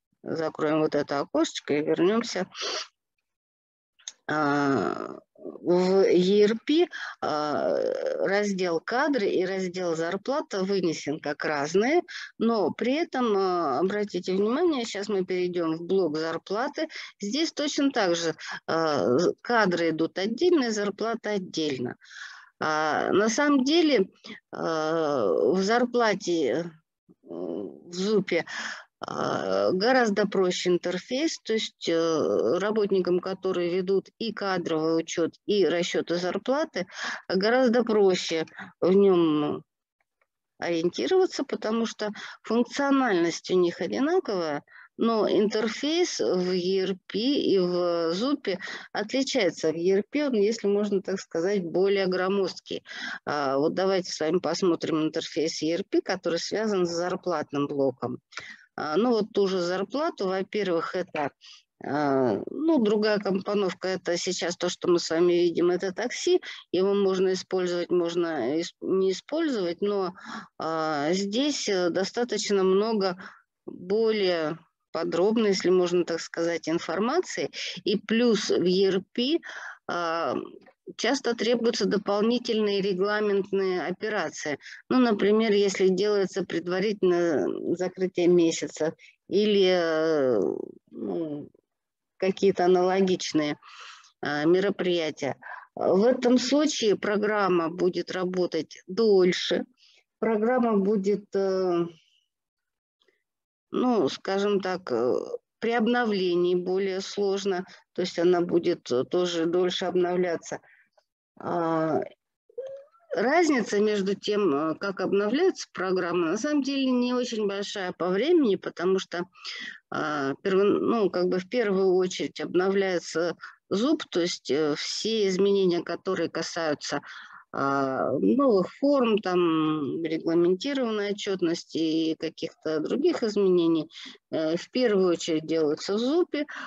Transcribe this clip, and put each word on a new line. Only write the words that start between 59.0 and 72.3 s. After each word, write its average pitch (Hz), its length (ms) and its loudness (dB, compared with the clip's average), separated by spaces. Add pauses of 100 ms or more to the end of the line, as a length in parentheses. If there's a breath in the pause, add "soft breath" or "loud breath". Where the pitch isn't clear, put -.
вот 214 240 0
ту 202 120 2
же 190 140 0
зарплату, 196 680 -4
во-первых, 190 680 -2
это, 160 360 -4 (540 loud breath)
а, 135 560 2 (100)
ну, 311 280 0
другая 214 400 2
компоновка, 196 680 -2
это 180 280 -4
сейчас 180 400 -4
то, 180 140 -4
что - 180 -4
мы 175 100 4
с - 120 -6
вами 175 240 2
видим, 170 360 2
это 180 220 -2
такси, 254 480 0 (320 loud breath)
его 196 220 2
можно 190 400 2
использовать, 180 560 -4
можно 170 680 0
ис-, 175 220 -6
не 190 320 0
использовать, 214 720 -4
но, 196 320 -2 (440 loud breath)
а, 156 540 -2
здесь, 208 560 -2
э, 180 220 2
достаточно 202 760 -2